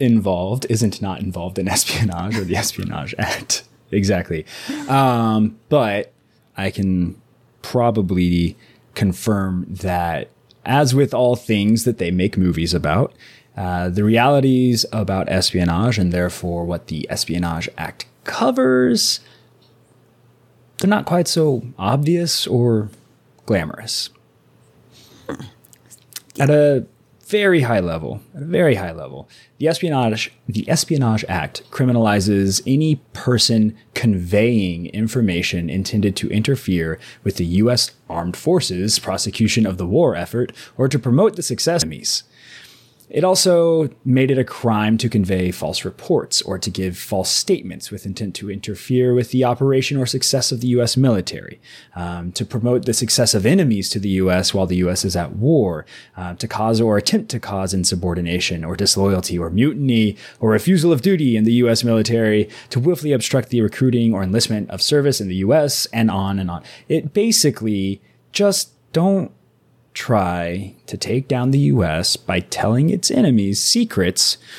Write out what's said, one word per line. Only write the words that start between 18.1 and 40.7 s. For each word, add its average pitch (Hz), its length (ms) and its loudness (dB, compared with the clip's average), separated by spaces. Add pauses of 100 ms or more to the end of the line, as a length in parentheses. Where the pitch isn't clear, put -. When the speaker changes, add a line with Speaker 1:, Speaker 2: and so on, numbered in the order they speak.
Speaker 1:
covers, 254 960 0 (1600)
they're 185 120 0
not 208 140 0
quite 175 240 0
so 147 340 0 (160)
obvious 147 680 0
or 113 420 2 (560)
glamorous. 92 640 -4 (1160)
Speaker 2:
Yeah. - 1160 -10
Speaker 1:
At 135 60 4
a 147 360 4 (400)
very 196 360 2
high 117 180 2
level, 82 400 -4 (140)
at 139 80 -12
a 147 40 -10
very 170 280 4
high 92 180 -4
level, 69 360 -16 (300)
the 147 100 0
Espionage, 135 640 0 (160)
the 104 200 -4
Espionage 131 600 0
Act - 420 -6
criminalizes 104 960 2
any 147 300 2 (160)
person 113 640 2 (180)
conveying 98 920 0
information 90 840 -2
intended 95 460 0
to - 140 -4
interfere 92 680 0 (240)
with 101 140 -4
the 87 100 0
U 98 240 4
S - 220 0 (180)
Armed 85 260 -6
Forces' 110 640 0
prosecution 104 640 0
of 95 140 -2
the 92 80 -4
war 117 300 2
effort 113 360 -4 (240)